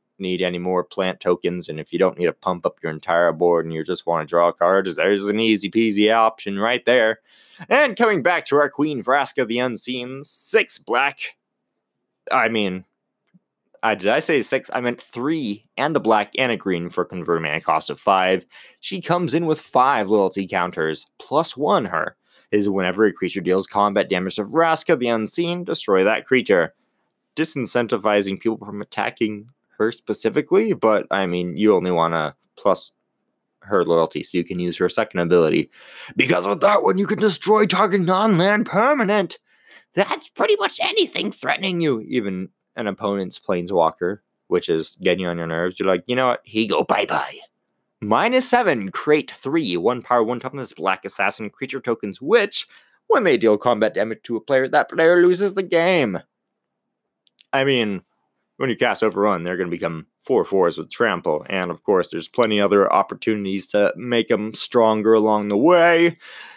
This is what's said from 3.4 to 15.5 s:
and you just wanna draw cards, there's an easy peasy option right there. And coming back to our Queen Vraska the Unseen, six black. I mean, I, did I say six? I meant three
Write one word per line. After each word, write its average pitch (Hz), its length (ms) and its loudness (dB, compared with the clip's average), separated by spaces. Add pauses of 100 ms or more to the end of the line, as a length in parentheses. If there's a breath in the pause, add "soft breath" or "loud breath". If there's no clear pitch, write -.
and 82 80 -10
you 80 100 -6
just 85 220 -8
wanna 82 200 -4
draw 85 260 2
cards, 92 440 0
there's 98 300 0
an 104 140 -2
easy 107 300 0
peasy 107 440 2
option 110 460 0
right 120 260 -2
there. 113 340 2 (480 loud breath)
And 262 300 2
coming 214 240 2
back 170 240 0
to 139 120 0
our 147 120 2
Queen 143 340 -4
Vraska 131 440 0
the 117 120 -2
Unseen, 127 640 -6
six - 540 -2
black. - 580 -4 (960)
I 113 180 2
mean, 98 360 -2 (960)
I, 110 120 0
did 92 140 -2
I 127 100 2
say 147 220 2
six? - 320 -4
I 120 80 -2
meant 120 200 -4
three 123 760 -6